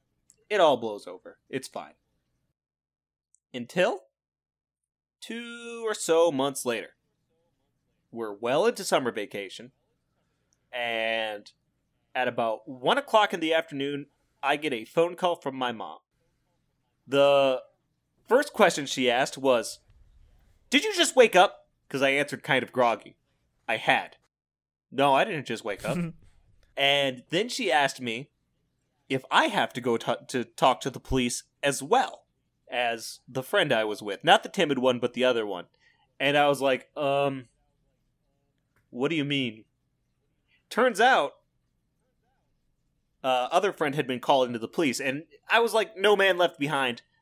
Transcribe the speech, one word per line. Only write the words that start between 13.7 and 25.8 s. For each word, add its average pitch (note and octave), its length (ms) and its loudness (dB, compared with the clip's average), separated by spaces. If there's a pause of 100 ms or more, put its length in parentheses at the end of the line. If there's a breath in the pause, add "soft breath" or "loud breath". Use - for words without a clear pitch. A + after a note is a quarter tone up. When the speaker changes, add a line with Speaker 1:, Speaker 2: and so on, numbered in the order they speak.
Speaker 1:
I D3 140 0
get D3 160 -4
a A2+ 140 -6
phone E3+ 280 -2
call F3 220 -2
from C3+ 200 -8
my B2+ 160 -2
mom. F#2 260 -12 (1080)
The C#3 560 4 (640)
first C#4 280 2
question E3 320 4
she B2+ 240 0
asked B2+ 260 0
was, C3 440 0 (920)
"Did C#4 140 2
you G#4+ 100 -4
just F4 200 0
wake B3 220 6
up?" G#3 220 6 (300)
'Cause C3 140 -4
I C#3 80 4
answered C#3 320 -2
kind C3 200 2
of A2 100 -10
groggy. A#2 460 0 (500)
I A2+ 80 -2
had. A2 400 0 (760)
No, C3+ 240 2
I D3 100 4
didn't C#3 220 -6
just A2+ 180 -6
wake G2+ 200 -8